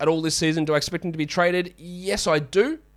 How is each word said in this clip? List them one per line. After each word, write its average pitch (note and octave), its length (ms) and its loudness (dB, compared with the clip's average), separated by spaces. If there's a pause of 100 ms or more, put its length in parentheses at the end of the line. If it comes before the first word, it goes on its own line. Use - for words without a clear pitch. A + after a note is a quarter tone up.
at D3 80 2
all D#3+ 120 4
this D#3+ 140 0
season. D#3+ 300 0
Do D3+ 100 2
I - 20 4
expect E3 280 -2
him F3 80 -4
to D#3+ 60 -8
be D#3 60 -4
traded? F3+ 520 0
Yes, F3+ 500 -6
I D#3 140 4
do. G#3+ 400 0 (160)